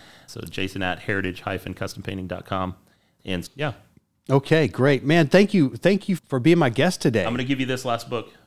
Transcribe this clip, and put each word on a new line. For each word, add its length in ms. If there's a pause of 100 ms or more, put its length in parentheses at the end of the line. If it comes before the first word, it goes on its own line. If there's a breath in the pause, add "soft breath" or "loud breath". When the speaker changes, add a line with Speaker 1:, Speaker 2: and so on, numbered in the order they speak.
(260 loud breath)
Speaker 1:
So 220
Jason 340
at 180
heritage 420
hyphen 320
custom 280
painting 240
dot 200
com. 280 (500)
And, 300
yeah. 180 (560)
Speaker 2:
Okay, 380
great. 380
Man, 240
thank 260
you. 220
Thank 320
you 80
for 240
being 180
my 120
guest 300
today. 240
Speaker 1:
I'm 80
gonna 120
give 160
you 60
this 180
last 260
book. 220 (140)